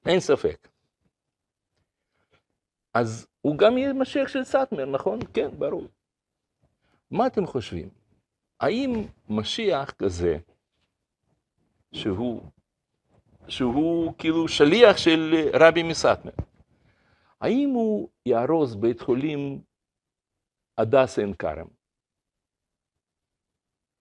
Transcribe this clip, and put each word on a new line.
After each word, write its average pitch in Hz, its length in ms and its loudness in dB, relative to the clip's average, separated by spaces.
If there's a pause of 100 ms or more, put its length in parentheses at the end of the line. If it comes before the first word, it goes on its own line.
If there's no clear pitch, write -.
אין 175 140 2
ספק. - 480 -2 (2250)
אז 117 320 -2 (140)
הוא 143 180 -2
גם 233 200 4
יהיה 277 140 -2
משיח 269 360 -2
של 262 160 -6
סאטמר, 262 400 -2
נכון? 139 340 -2 (160)
כן, 143 140 -2 (100)
ברור. - 280 -6 (1200)
מה 202 160 0
אתם 208 200 -4
חושבים? 95 420 -8 (720)
האם 226 460 -2 (220)
משיח 147 600 -4
כזה, 87 480 -2 (1500)
שהוא, 113 500 -6 (1040)
שהוא 156 680 -2
כאילו 160 300 -2
שליח 196 480 6
של 160 380 2 (200)
רבי 160 280 6
מסאטמר, 147 500 0 (1080)
האם 269 300 0
הוא 220 380 -2 (180)
יהרוס 123 480 2
בית 117 260 0
חולים 139 640 -2 (1160)
הדסה 117 440 2
עין 101 120 -4
כרם? 80 320 -8 (2250)